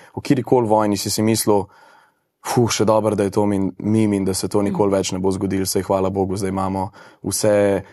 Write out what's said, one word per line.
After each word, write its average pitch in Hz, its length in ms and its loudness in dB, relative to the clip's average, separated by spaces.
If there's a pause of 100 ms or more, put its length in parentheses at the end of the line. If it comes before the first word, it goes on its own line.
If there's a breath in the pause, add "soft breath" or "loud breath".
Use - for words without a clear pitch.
(120 loud breath)
o - 100 -12
katerikoli 123 460 2
vojni, 107 280 2
si 101 140 -4
si 107 120 -2
mislil, 107 440 2 (800 soft breath)
"Fuh, 117 260 2
še - 160 0
dobro, 107 280 2
da 101 100 0
je 101 80 0
to 104 120 0
min-, 98 320 0
mimo 107 380 0
in 98 120 0
da 95 80 -2
se 92 140 -4
to 101 140 0
nikoli 101 300 0
več 95 200 0
ne 92 80 -6
bo 95 100 0
zgodilo, 95 360 -2
saj 95 160 -4
hvala 95 280 0
Bogu, 95 260 -2
zdaj 98 140 -4
imamo 95 420 -4 (300 loud breath)
vse 101 600 2 (120)